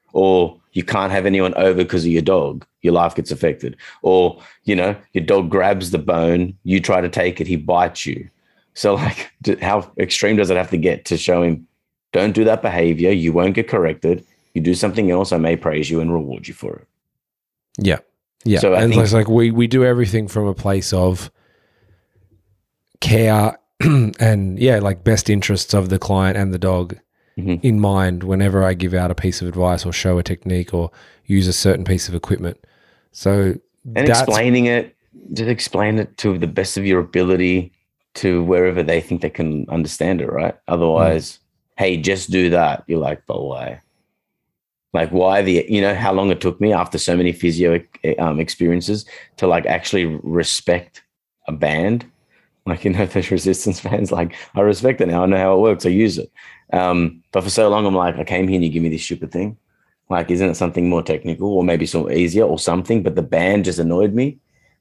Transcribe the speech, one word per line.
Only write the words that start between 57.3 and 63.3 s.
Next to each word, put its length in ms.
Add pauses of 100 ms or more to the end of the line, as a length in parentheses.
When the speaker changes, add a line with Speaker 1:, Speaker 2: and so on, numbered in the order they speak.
Speaker 1:
but 120
for 80
so 180
long, 160
I'm 80
like, 240
"I 60
came 240
here 80
and 100
you 60
give 100
me 80
this 140
stupid 280
thing. 240 (540)
Like, 220
isn't 180
it 60
something 340
more 140
technical 460
or 140
maybe 220
some 260
easier 320
or 140
something?" 460
But 120
the 60
band 440